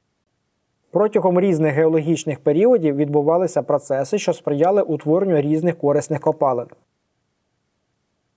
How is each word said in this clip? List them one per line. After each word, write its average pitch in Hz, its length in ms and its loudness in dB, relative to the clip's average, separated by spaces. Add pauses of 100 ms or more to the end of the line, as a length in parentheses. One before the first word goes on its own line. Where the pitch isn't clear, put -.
(920)
Протягом 185 500 2
різних 160 340 0
геологічних 160 680 0
періодів 160 560 2
відбувалися 151 680 0
процеси, 139 560 -4
що 185 140 -2
сприяли 165 500 0
утворенню 160 580 0
різних 160 380 -2
корисних 143 420 0
копалин. 135 460 -2 (1700)